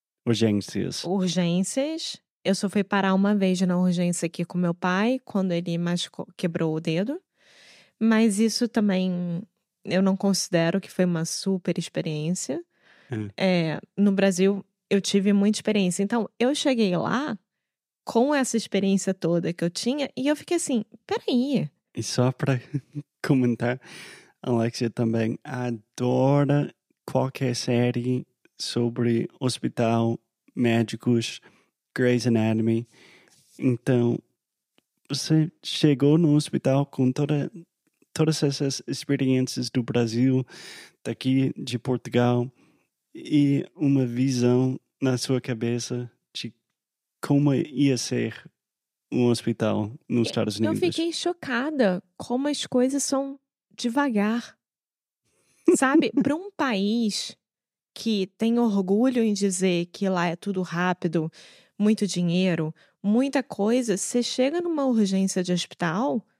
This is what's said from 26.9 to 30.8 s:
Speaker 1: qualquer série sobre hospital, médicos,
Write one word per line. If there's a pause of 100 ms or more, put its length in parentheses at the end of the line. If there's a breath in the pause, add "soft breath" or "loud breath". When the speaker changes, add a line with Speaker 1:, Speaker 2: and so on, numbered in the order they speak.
Speaker 1:
qualquer
série (340)
sobre (100)
hospital, (360)
médicos, (560 soft breath)